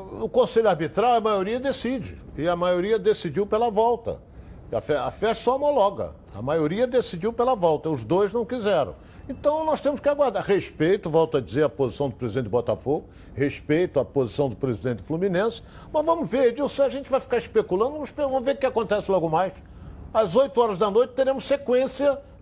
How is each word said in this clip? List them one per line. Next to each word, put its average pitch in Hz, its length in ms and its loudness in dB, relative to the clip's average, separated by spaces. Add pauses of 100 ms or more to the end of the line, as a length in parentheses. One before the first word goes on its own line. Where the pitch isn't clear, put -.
(240)
o 226 40 -2
Conselho 226 420 4
Arbitral, 190 480 2
a 220 40 2
maioria 214 380 0
decide. 254 580 -4 (180)
E 165 120 -2
a 175 80 2
maioria 180 420 2
decidiu 196 480 0
pela 220 240 2
volta. 214 540 0 (480)
A 117 100 -2
Fe-, 151 140 0
a 131 160 -2
fef 220 280 -2
só 254 160 0
homologa. 202 600 0 (180)
A 98 80 -12
maioria 160 460 0
decidiu 226 440 -2
pela 240 240 0
volta. 160 360 0
Os 127 120 -4
dois 185 300 2
não - 100 -2
quiseram. 196 520 -2 (320)
Então, 302 380 -2
nós 311 160 0
temos 269 180 -2
que - 80 -2
aguardar. 262 360 2
Respeito, 185 680 0
volto 160 280 2
a 131 40 0
dizer, 110 220 0
a 139 60 2
posição 135 400 -2
do 107 60 -10
presidente 123 280 -4
do 110 80 -8
Botafogo. 123 540 -2 (280)
Respeito 147 640 0
a 120 60 2
posição 139 440 -2
do 104 60 -8
presidente 123 420 -4
do - 60 -14
Fluminense. 190 600 -2 (280)
Mas 311 140 0
vamos 330 240 0
ver, 254 200 4
Edilson, 269 340 0
a 262 60 2
gente 262 200 -8
vai 262 100 2
ficar 247 180 -2
especulando. 214 560 0
Vamos 302 160 -8
espe-, - 120 -6
vamos 262 220 0
ver 269 120 0
o - 20 -14
que - 80 -2
acontece 208 460 0
logo 170 180 2
mais. 185 240 0 (600)
Às 208 220 2
oito 262 260 4
horas 214 160 2
da 202 140 2
noite 240 220 2
teremos 262 320 0
sequência 269 760 0 (220)